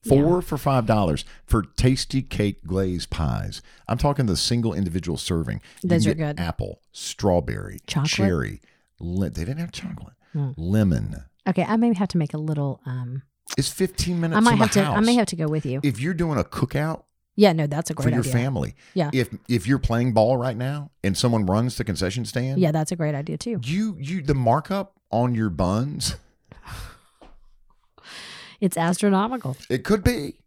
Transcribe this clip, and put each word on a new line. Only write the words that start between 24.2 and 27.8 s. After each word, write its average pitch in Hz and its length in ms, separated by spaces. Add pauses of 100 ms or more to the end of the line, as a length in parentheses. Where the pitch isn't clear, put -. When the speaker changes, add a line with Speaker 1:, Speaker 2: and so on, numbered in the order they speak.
Speaker 2:
the 143 120
markup 151 640 (120)
on 120 240
your 110 160
buns 95 680 (2500)